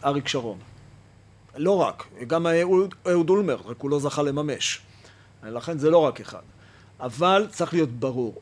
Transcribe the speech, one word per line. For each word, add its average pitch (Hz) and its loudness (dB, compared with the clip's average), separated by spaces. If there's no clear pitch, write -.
אריק 143 -4
שרון. 117 -6
לא 175 2
רק, 110 -2
גם 165 0
אהוד, 180 2
אהוד 175 4
אולמרט, 185 2
רק 117 -10
הוא 139 -4
לא 143 2
זכה 147 -2
לממש. 147 -4
לכן 120 -8
זה 147 2
לא 170 8
רק 139 2
אחד. 95 -16
אבל 175 2
צריך 165 -4
להיות 160 2
ברור, 120 -6